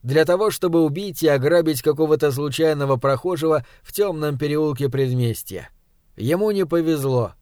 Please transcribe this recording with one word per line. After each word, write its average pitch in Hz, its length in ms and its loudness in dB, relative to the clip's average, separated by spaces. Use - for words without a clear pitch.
для 147 220 2
того, 185 260 2
чтобы 165 320 2
убить 170 400 -2
и 160 60 4
ограбить 151 520 2
какого-то 151 520 2
случайного 143 640 0
прохожего 147 680 0
в - 80 -20
тёмном 156 440 -2
переулке 147 520 -2
предместья. 123 840 -4
Ему 175 340 -2
не 190 160 -2
повезло. 139 760 -2